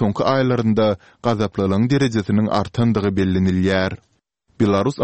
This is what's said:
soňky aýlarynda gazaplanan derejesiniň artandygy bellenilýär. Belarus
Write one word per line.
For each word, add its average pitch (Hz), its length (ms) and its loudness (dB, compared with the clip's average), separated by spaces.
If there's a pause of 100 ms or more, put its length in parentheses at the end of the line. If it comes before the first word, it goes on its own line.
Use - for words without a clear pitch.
soňky 104 220 0 (120)
aýlarynda 113 640 0 (260)
gazaplanan 104 680 0
derejesiniň 110 720 0
artandygy 104 580 -2
bellenilýär. 92 800 0 (640)
Belarus 104 440 0